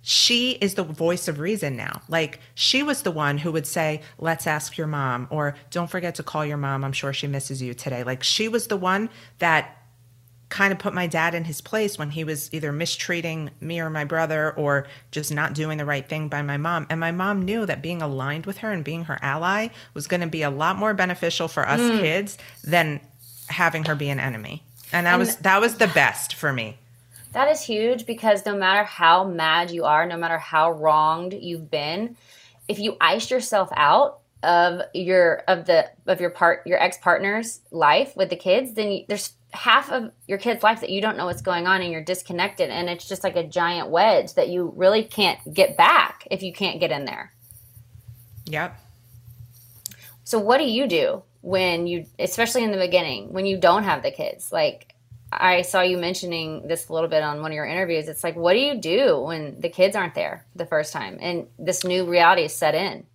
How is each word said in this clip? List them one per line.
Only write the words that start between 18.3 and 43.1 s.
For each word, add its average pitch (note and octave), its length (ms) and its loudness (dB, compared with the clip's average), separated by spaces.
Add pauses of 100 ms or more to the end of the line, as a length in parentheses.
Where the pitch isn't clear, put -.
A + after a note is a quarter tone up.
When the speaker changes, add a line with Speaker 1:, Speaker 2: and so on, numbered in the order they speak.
Speaker 1:
with G3 140 -8
her A3 120 -6
and F3+ 100 -4
being D#3+ 240 -8
her D#3 160 -6
ally F3 460 -2 (260)
was - 140 -10
gonna F3 200 -2
be D#3+ 160 -4
a C#3+ 60 0
lot D#3+ 280 0
more G#3+ 160 0
beneficial F3 560 -2
for - 180 -2
us A#3 140 2
Speaker 2:
Mm. A#3 180 2
Speaker 1:
kids F#3+ 380 -2 (260)
than D#3 380 0 (480)
having D#3+ 340 0
her D#3 120 -2
be C#3+ 140 -4
an C3+ 120 -4
enemy. A#2 420 -8 (300)
And F3 120 0
that F3 100 6
Speaker 2:
And - 40 4
Speaker 1:
was, A#3 180 0
that F#3+ 220 4
was A3+ 200 2
the A3 80 6
best C#3+ 460 2
for D3 200 -4
me. A2+ 240 -8 (560)
Speaker 2:
That C4+ 160 2
is D4+ 140 2
huge A#3 420 -2
because G#3+ 400 0
no G#3 100 -2
matter G3 300 4
how F3+ 400 6
mad E3+ 440 2
you E3+ 140 -4
are, D3+ 220 4
no F3 100 -6
matter E3 220 0
how D#3+ 340 2
wronged D#3 600 2
you've E3 360 -8
been, E3 460 -4 (540)
if G3+ 100 -4
you G#3 220 -2
ice F#3 280 2
yourself F#3 460 0
out E3+ 440 4 (240)
of F3 380 4 (120)
your, F3 560 4
of E3+ 160 2
the, E3 260 4 (140)
of F3+ 160 0
your F3 80 0
part-, - 360 2
your F3 160 2
ex-partner's G3+ 760 0 (100)
life E3 460 2
with F#3+ 140 0
the E3+ 80 -4
kids, A3 380 0
then G#3+ 180 -2
you, F#3+ 160 -6
there's G#3 240 -6 (200)
half B3+ 380 2
of A#3+ 200 -4 (160)
your G3 100 -2
kid's A3+ 240 -2
life A3 200 4
that - 80 -8
you F#3+ 120 -2
don't G#3+ 160 -2
know E3 80 -2
what's F3 160 -6
going F3 260 -2
on F#3 140 4
and F3 100 -4
you're D#3+ 120 -8
disconnected. F3+ 640 -2
And F3 200 -4
it's F3 180 -8
just F#3+ 160 -8